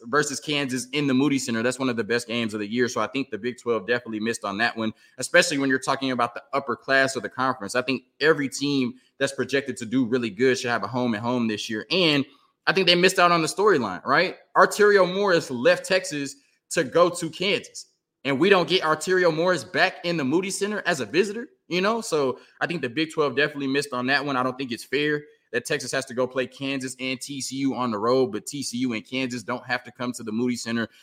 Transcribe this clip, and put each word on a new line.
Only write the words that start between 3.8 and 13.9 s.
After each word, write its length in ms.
definitely 320
missed 240
on 140
that 180
one, 180
especially 400
when 120
you're 100
talking 320
about 220
the 180
upper 240
class 400
of 80
the 60
conference. 440
I 80
think 220
every 300
team 460
that's 160
projected 440
to 80
do 200
really 240
good 280
should 120
have 140
a 40
home 260
and 100
home 240
this 220
year. 200
And 360
I 60
think 140
they 80
missed 240
out 120
on 100
the 60
storyline, 580